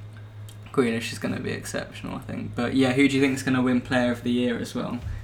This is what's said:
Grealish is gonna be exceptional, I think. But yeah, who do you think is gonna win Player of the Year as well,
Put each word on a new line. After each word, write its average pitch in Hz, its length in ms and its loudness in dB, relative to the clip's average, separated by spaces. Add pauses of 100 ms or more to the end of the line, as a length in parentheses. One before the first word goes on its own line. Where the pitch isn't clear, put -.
(720)
Grealish 117 400 2
is - 80 -8
gonna - 200 -2
be - 120 -4
exceptional, - 640 -8
I - 40 -8
think. - 340 -8
But 120 220 -2
yeah, 131 180 6
who 139 140 6
do 131 80 2
you 135 60 4
think 135 120 4
is 131 100 -2
gonna 131 200 2
win 123 180 4
Player 123 300 2
of 113 120 -4
the 123 80 0
Year 120 280 2
as - 160 -6
well, 123 240 -4 (240)